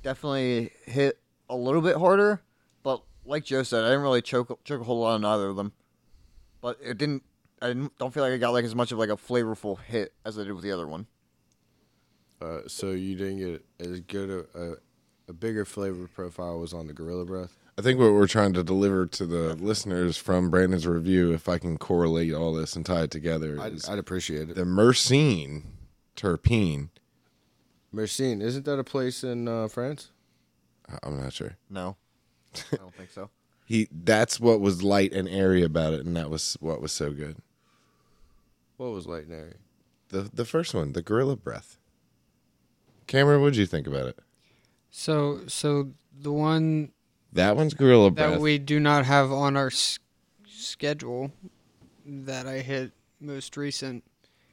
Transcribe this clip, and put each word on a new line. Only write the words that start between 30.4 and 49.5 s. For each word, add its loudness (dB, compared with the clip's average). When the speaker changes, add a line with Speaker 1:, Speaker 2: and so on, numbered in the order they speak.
Speaker 3:
I, -14
I'm -6
not -8
sure. -10
Speaker 1:
No. -8
Speaker 3:
<laughs> -20
Speaker 1:
I -2
don't -20
think -20
so. -14
Speaker 3:
He, 0
that's 2
what 6
was 2
light 4
and -2
airy 4
about 0
it, -6
and -4
that -4
was -6
what -6
was -8
so -4
good. -12
Speaker 2:
What -10
was -10
light -10
and -16
airy? -16
Speaker 3:
The, -4
the -4
first -2
one, -2
the -6
Gorilla 0
Breath. -14
Cameron, 6
what'd 4
you 6
think -2
about -4
it? -12
Speaker 4:
So, -2
so 0
the -6
one 2
Speaker 3:
That 4
one's 2
Gorilla 10
Speaker 4:
that 2
Speaker 3:
Breath. 2
Speaker 4:
we 2
do 0
not 4
have 4
on 0